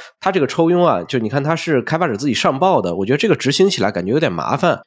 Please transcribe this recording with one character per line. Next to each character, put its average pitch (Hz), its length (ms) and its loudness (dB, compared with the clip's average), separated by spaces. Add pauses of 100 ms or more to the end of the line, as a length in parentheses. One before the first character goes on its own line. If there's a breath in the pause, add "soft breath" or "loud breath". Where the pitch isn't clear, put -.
(200 loud breath)
它 190 100 -2
这 185 80 0
个 139 80 2
抽 165 240 0
佣 175 160 4
啊， 98 160 2
就 123 160 -4
你 110 100 -2
看 139 140 -2
它 160 140 0
是 147 260 0
开 165 160 -2
发 175 80 0
者 113 100 -2
自 135 120 -4
己 123 40 0
上 135 280 0
报 175 200 4
的， 87 140 -2
我 98 100 -2
觉 104 60 0
得 143 80 2
这 226 100 0
个 170 60 2
执 127 160 0
行 190 180 4
起 185 140 -2
来 101 80 0
感 90 160 -4
觉 101 60 -2
有 151 80 0
点 131 120 0
麻 85 240 -2
烦， 165 300 0